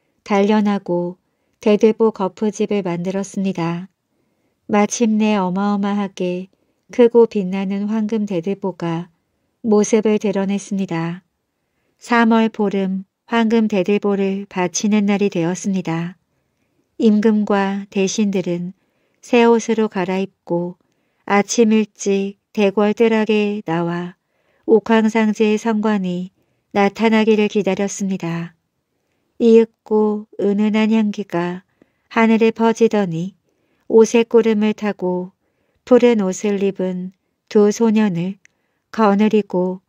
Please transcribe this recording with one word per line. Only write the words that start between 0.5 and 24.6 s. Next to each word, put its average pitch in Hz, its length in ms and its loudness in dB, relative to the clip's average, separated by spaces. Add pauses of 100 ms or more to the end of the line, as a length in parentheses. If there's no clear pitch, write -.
대들보 220 500 2
거푸집을 208 720 -4
만들었습니다. 180 1080 -6 (760)
마침내 214 720 0
어마어마하게 196 1120 -4 (440)
크고 233 340 4
빛나는 196 640 -4
황금 214 380 -4
대들보가 175 800 -6 (540)
모습을 214 560 2
드러냈습니다. 196 1040 -4 (760)
삼월 226 520 2
보름 196 540 -4 (200)
황금 226 440 0
대들보를 202 800 -2
바치는 202 560 -2
날이 202 240 0
되었습니다. 175 880 -4 (800)
임금과 208 920 2
대신들은 185 840 -4 (480)
새 240 220 4
옷으로 226 440 2
갈아입고 180 880 -6 (480)
아침 202 480 2
일찍 196 640 -2 (160)
대궐 208 400 0
뜰락에 214 720 0
나와 175 500 -6 (520)